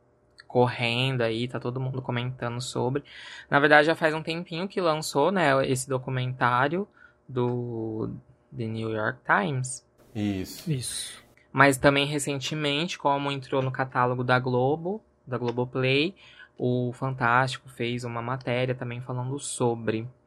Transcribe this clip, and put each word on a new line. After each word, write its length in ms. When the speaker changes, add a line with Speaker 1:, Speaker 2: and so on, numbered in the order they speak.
Speaker 1:
correndo 720
aí, 260
tá 120
todo 200
mundo 200
comentando 600
sobre. 420
Na 100
verdade, 280
já 60
faz 200
um 80
tempinho 460
que 120
lançou, 500
né, 200
esse 200
documentário 960
do 840
The 100
New 240
York 360
Times. 580
Speaker 2:
Isso. 560
Speaker 3:
Isso. 540
Speaker 1:
Mas 240
também 300
recentemente, 920
como 320
entrou 320
no 80
catálogo 540
da 160
Globo, 600
da 120
Globoplay, 760
o 340
Fantástico 760
fez 360
uma 160
matéria 540
também 260
falando 380
sobre. 680